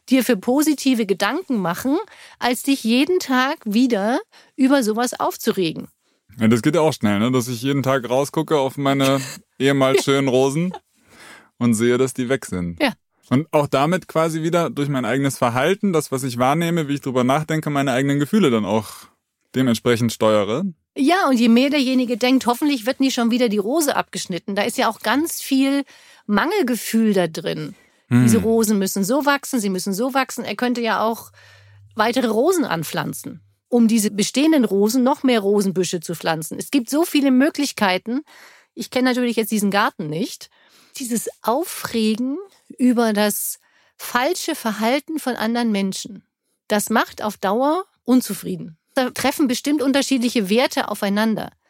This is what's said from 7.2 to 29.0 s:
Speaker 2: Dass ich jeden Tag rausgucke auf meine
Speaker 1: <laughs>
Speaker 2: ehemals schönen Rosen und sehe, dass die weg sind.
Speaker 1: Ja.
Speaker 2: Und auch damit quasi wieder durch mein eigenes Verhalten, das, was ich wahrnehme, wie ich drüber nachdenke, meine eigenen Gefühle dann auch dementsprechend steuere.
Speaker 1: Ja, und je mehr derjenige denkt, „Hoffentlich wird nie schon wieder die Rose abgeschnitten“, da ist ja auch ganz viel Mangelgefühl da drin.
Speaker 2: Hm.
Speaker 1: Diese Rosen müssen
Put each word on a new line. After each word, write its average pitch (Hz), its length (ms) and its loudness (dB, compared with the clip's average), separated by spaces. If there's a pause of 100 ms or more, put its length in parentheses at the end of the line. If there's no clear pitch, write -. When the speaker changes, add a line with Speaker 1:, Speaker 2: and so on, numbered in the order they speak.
Speaker 2:
Dass 123 160 0
ich 117 140 -8
jeden 139 200 0
Tag 131 260 0
rausgucke 143 500 0
auf 135 180 -2
meine 139 440 2 (180)
Speaker 1:
<laughs> - 200 -20
Speaker 2:
ehemals 135 460 2
schönen 139 240 2
Rosen 139 460 2 (840)
und 120 160 2
sehe, 120 240 2
dass 131 160 0
die 127 140 -4
weg 131 180 -2
sind. 87 340 -6
Speaker 1:
Ja. 277 120 2 (380)
Speaker 2:
Und 139 220 0
auch 147 140 4
damit 143 420 0
quasi 160 340 0
wieder 165 280 0
durch 143 180 -2
mein 131 160 -2
eigenes 131 320 0
Verhalten, 143 560 2
das, 156 200 -2
was 135 120 -4
ich 120 140 -6
wahrnehme, 160 500 2
wie 143 60 -2
ich 139 60 -4
drüber 127 240 0
nachdenke, 156 440 0
meine 143 240 0
eigenen 139 260 0
Gefühle 156 320 2
dann 110 140 2
auch 104 220 0 (680)
dementsprechend 120 580 2
steuere. 107 520 2 (320)
Speaker 1:
Ja, 330 320 2
und 262 100 2
je 240 100 4
mehr 247 220 4
derjenige 254 460 0
denkt, 247 300 0
„Hoffentlich 247 400 0
wird 262 140 -4
nie 269 100 2
schon 233 200 0
wieder 240 180 2
die 208 100 0
Rose 277 380 0
abgeschnitten“, - 580 -6
da 202 80 0
ist - 160 -2
ja 226 100 2
auch 214 120 -6
ganz 269 400 -2
viel 269 440 0 (420)
Mangelgefühl 226 880 0
da 180 120 2
drin. 165 480 -8 (340)
Speaker 2:
Hm. 123 160 4
Speaker 1:
Diese - 140 4
Rosen 214 400 2
müssen 196 260 -4